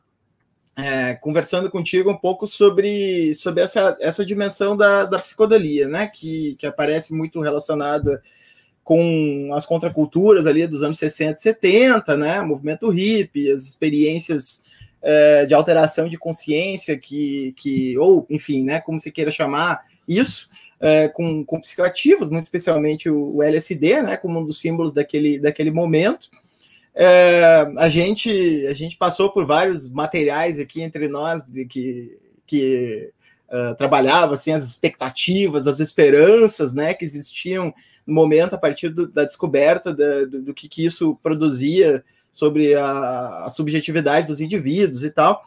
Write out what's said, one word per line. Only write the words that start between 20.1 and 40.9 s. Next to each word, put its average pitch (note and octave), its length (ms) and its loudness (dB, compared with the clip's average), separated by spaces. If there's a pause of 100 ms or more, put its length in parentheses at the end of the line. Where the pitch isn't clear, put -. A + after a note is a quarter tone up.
é, D#3 280 4
com, D#3 360 -4
com E3 160 -6
psicoativos, F#3+ 680 0
muito D#3+ 180 -4
especialmente D#3 640 -2
o, D3 280 -2
o D3 60 2
L D3+ 140 2
S E3 160 -4
D, F3+ 300 2
né? F#3 140 -4
Como E3 240 -6
um D#3+ 40 -6
dos D3+ 160 -8
símbolos E3 320 -4
daquele, D3 460 0
daquele D3+ 320 -2
momento. E3+ 580 0 (640)
É, E3+ 840 6
a E3 100 4
gente, F3 800 0
a C#3 80 -4
gente D#3 240 -12
passou F#3+ 320 0
por F#3 160 -2
vários D#3 420 0
materiais D3+ 720 -2
aqui D3 220 -10
entre D#3 260 -6
nós D3+ 340 -6
de C3 220 -12
que, B2 540 -10 (280)
que, B2+ 640 -2 (400)
ah, A#2+ 280 -4
trabalhava, C#3 560 2
assim, D#3 180 -4
as D3 160 -4
expectativas, D3+ 960 -2
as C#3+ 140 -2
esperanças, D#3 920 4
né, D3+ 180 -2
que F#3+ 100 -8
existiam E3+ 680 -8 (340)
no D3 60 -4
momento D#3+ 400 4
a F#3 60 -8
partir D#3+ 320 -2
do, E3 200 -6
da D3 140 0
descoberta D3+ 680 0
da, C#3+ 320 0
do, C3+ 160 -10
do C#3 100 -12
que, - 160 -18
que D#3+ 160 -6
isso E3 380 -2